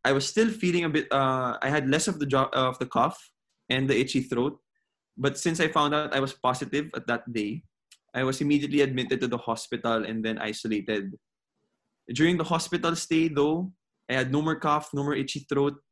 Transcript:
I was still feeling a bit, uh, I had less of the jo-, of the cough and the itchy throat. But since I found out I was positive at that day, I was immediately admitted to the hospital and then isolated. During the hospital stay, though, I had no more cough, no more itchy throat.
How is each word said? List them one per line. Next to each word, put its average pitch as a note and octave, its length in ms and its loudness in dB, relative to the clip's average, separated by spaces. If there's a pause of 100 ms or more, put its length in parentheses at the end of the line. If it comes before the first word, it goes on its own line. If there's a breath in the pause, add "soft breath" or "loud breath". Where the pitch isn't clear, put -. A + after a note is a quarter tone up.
I C#3 80 4
was C#3 160 0
still A3+ 200 2
feeling F3 360 0
a D#3+ 40 0
bit, D3+ 220 0
uh, C3 500 0
I C3+ 100 0
had C#3 200 2
less D#3+ 160 2
of E3 140 -2
the C#3+ 60 -2
jo-, C3+ 260 2
of B2+ 260 0
the - 80 -4
cough C#3 320 0 (500)
and C3 220 0
the A#2 80 4
itchy C3+ 220 2
throat. C3 400 -2 (580)
But C#3 180 0
since E3 220 -2
I D#3+ 80 4
found D3+ 260 2
out D3+ 220 -2
I C3+ 60 2
was C3+ 140 -2
positive C3+ 600 -2
at - 140 -6
that A#2+ 240 -2
day, A2+ 320 -4 (500)
I B2+ 80 -2
was C3 180 -2
immediately C#3+ 420 2
admitted B2+ 400 0
to C3 40 0
the A#2+ 120 -2
hospital A2+ 680 -2
and A2 200 -6
then A2 140 -2
isolated. G#2 800 -4 (960)
During E3 220 4
the D#3+ 80 -2
hospital E3 500 -2
stay, E3 320 0
though, D#3 460 0 (360)
I B2 40 -4
had C3 180 0
no D3 100 2
more D#3 140 0
cough, D3+ 400 0
no C#3 80 -2
more C#3+ 140 -2
itchy C3 320 -4
throat. C#3+ 260 2 (180)